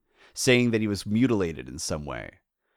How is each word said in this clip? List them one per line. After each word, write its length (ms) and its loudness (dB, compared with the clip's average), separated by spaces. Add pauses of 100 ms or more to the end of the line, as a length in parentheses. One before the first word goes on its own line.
(340)
saying 360 4
that 100 2
he 80 0
was 180 -4
mutilated 640 0
in 100 -12
some 260 -6
way. 360 -12 (360)